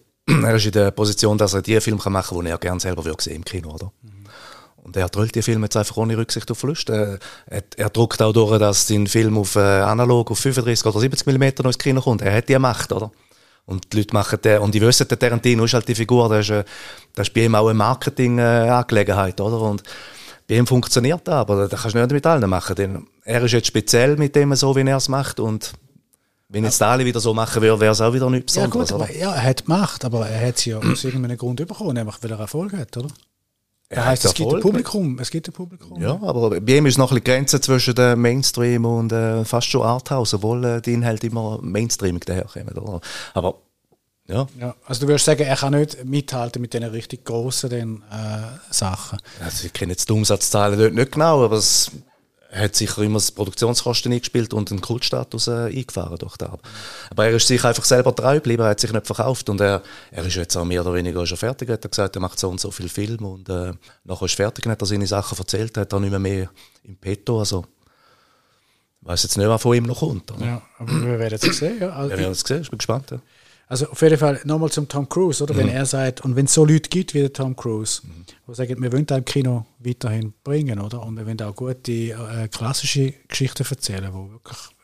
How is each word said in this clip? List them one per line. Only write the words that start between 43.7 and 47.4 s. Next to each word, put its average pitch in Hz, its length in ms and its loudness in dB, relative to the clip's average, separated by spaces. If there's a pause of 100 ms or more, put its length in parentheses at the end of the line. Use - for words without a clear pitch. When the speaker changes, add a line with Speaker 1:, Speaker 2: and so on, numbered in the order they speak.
Speaker 1:
ja. 123 200 -2 (120)
Speaker 2:
Ja, 120 160 -10 (120)
also 127 160 -6
du 143 60 0
würdest 147 180 4
sagen, 151 160 4
er 135 140 0
kann 139 180 0
nicht 147 300 0
mithalten 127 580 -4
mit 120 100 -10
den 117 120 -4
richtig 113 420 -10
grossen, 123 440 -4